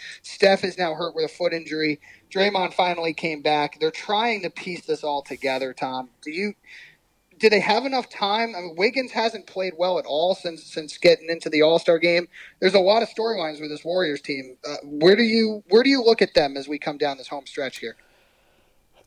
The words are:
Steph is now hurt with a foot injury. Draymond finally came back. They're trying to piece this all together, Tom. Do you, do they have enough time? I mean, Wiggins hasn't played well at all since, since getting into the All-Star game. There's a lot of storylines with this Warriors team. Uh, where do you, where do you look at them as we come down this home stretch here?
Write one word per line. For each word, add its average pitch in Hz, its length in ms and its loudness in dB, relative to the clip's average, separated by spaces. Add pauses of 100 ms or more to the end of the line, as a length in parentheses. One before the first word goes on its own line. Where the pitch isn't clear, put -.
(220)
Steph 196 420 2
is 185 140 -8
now 165 160 -2
hurt 165 200 -6
with 160 120 -2
a - 20 -14
foot 175 240 -4
injury. 156 480 -4 (320)
Draymond 190 400 0
finally 170 400 -2
came 156 300 -6
back. 147 380 0
They're 156 100 0
trying 214 520 -2
to 170 80 -8
piece - 360 -12
this 156 180 -4
all 143 160 -4
together, 131 540 -6
Tom. 131 340 -8 (140)
Do 151 80 -12
you, 196 240 -6 (800)
do 220 140 6
they 208 100 6
have 214 240 2
enough 269 240 -2
time? 220 460 -2
I 175 60 -10
mean, 170 160 -12
Wiggins 240 340 0
hasn't 226 380 -4
played 190 280 -6
well 180 220 0
at 139 80 -6
all 170 300 0
since, 165 260 -10
since - 340 -12
getting 165 320 4
into 165 220 -6
the 151 120 4
All-Star 165 360 4
game. 170 300 2 (320)
There's 190 140 2
a 202 60 6
lot 208 220 4
of 202 60 -4
storylines 180 520 -4
with 151 100 -10
this 151 140 -10
Warriors 160 380 -2
team. 131 340 -10 (100)
Uh, 147 180 -8
where 151 320 4
do 233 80 2
you, 220 440 0
where 226 140 6
do 269 80 4
you 269 120 4
look 226 200 4
at 180 120 2
them 139 220 2
as 139 120 -8
we 147 100 -6
come 147 180 -6
down 139 220 -2
this 127 80 -20
home 143 180 -12
stretch 135 340 -10
here? 117 180 -12 (1120)